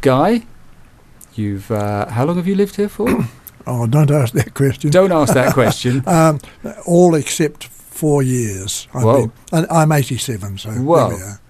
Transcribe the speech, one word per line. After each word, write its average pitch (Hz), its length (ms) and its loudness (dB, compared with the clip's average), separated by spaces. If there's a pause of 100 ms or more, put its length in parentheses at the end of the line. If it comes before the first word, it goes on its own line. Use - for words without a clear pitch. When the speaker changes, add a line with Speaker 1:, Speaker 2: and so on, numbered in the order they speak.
Speaker 1:
guy. 160 420 2 (880)
You've, 101 380 -6
uh, 104 380 -4
how 117 160 -2
long 175 120 -2
have 175 100 -4
you 196 80 0
lived 202 220 0
here 208 120 -2
for? 208 200 -4
Speaker 2:
<clears throat> 240 180 -2 (400)
Oh, 120 180 -2
don't 139 240 2
ask 143 240 0
that - 220 -4
question. 139 340 0
Speaker 1:
Don't 185 220 4
ask 160 240 2
that 127 180 2
question. 123 500 0
Speaker 2:
<laughs> - 40 -4
Um, 160 320 4 (480)
all 175 260 6
except - 520 -4
four - 580 -2
years. 107 720 -4
I've 127 80 -2
Speaker 1:
Whoa. 120 240 4
Speaker 2:
been, - 40 -8 (200)
and 160 180 0
I'm 156 220 2
eighty-seven, 113 680 -4
so 110 140 -12
there 117 100 -6
Speaker 1:
Whoa. 139 280 2
Speaker 2:
we 87 60 -6
are. 95 240 -14 (100)